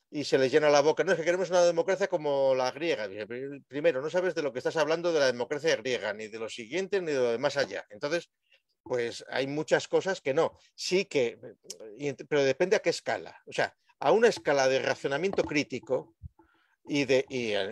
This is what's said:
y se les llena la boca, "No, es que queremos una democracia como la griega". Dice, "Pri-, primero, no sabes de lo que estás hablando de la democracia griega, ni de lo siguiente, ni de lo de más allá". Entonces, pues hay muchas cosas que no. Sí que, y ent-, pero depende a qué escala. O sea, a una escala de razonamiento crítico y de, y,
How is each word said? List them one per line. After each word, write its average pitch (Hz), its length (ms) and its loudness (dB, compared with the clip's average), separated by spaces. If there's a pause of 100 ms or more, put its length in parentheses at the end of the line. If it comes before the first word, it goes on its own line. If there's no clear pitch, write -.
(100)
y 147 140 -6
se 147 140 2
les 131 140 2
llena 151 180 6
la 147 100 8
boca, 151 220 2
"No, 170 80 0
es 165 80 2
que 160 60 -6
queremos 170 260 0
una 180 140 4
democracia 175 420 2
como 139 480 0
la 127 160 0
griega". 131 380 -4
Dice, 101 180 -10
"Pri-, 135 400 -10
primero, 143 340 0
no 151 100 -6
sabes 180 240 0
de 160 80 -2
lo 139 100 -2
que 123 80 -6
estás 156 160 -4
hablando 165 360 0
de 160 60 2
la 139 80 4
democracia 135 500 -2
griega, 110 360 -4
ni 107 160 -10
de 110 100 -12
lo 110 100 -8
siguiente, 170 520 -4
ni 165 100 -4
de 139 80 0
lo 120 140 2
de 117 60 -2
más 143 180 0
allá". 98 340 -4
Entonces, 147 400 -6 (540)
pues 120 440 -4
hay 127 200 -2
muchas 151 400 0
cosas - 320 0
que 135 140 -2
no. 156 220 0 (200)
Sí 185 300 0
que, 117 320 -2 (600)
y 143 100 -8
ent-, - 200 -10
pero 143 160 4
depende 180 320 4
a - 40 0
qué 170 100 2
escala. 95 440 -6 (120)
O 139 60 -16
sea, 110 220 -2 (240)
a 143 140 4
una 226 160 6
escala 143 400 2
de 131 100 2
razonamiento 139 640 -2
crítico 135 720 -4 (720)
y 143 200 0
de, 131 240 4
y, 117 240 -2 (180)